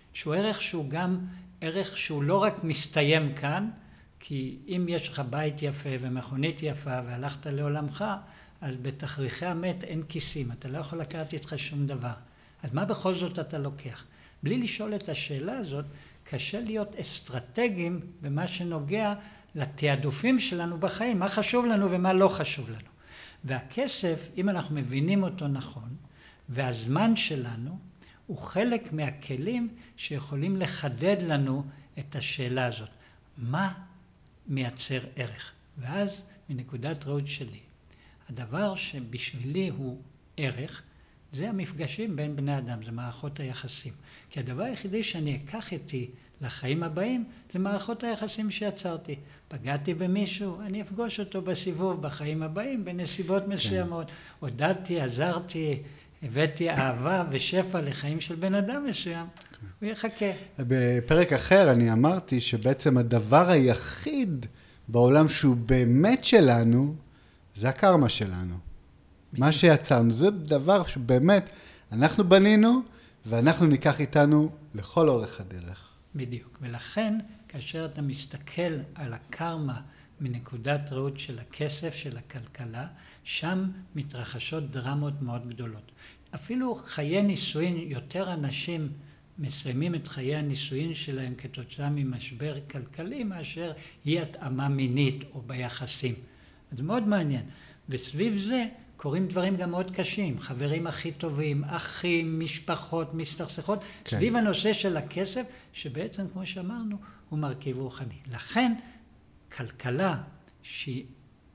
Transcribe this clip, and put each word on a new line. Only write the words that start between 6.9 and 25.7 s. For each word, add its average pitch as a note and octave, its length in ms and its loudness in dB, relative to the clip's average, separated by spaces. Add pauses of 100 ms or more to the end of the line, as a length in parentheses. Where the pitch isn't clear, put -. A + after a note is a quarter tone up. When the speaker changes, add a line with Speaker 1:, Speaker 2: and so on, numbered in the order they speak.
Speaker 1:
והלכת B2+ 400 -8
לעולמך, D3 580 -2 (560)
אז C3+ 220 -6
בתכריכי C#3 640 -6
המת F3+ 380 -4
אין D#3+ 240 -6
כיסים, C#3 440 -4
אתה B2+ 160 -10
לא C#3 100 -6
יכול E3 220 -8
לקחת D#3 320 -8
איתך D3+ 240 -8
שום C#3+ 300 -4
דבר. A#2+ 280 -6 (480)
אז A#2 100 -8
מה E3 120 0
בכל F#3+ 300 0
זאת F3 240 -4
אתה D#3 200 -6
לוקח? C#3 460 -8 (380)
בלי G3+ 160 0
לשאול G#3+ 360 -4
את G3 140 -6
השאלה D#3 500 -6
הזאת, D3 260 -6 (460)
קשה F3+ 300 -6
להיות G#3+ 360 -4
אסטרטגיים F3 1040 -2 (200)
במה D3 280 -2
שנוגע F3+ 680 -2 (400)
לתעדופים D3 880 0
שלנו E3+ 380 -4
בחיים, G3 400 0
מה F#3+ 100 2
חשוב A#3+ 380 2
לנו G3+ 240 4
ומה F3+ 220 4
לא F#3+ 160 8
חשוב C#3+ 420 -2
לנו. A2 200 -12 (540)
והכסף, D#3+ 920 -2
אם F#3 120 0
אנחנו D#3+ 280 -2
מבינים C#3+ 460 2
אותו D#3 260 -2
נכון, B2+ 460 -6 (540)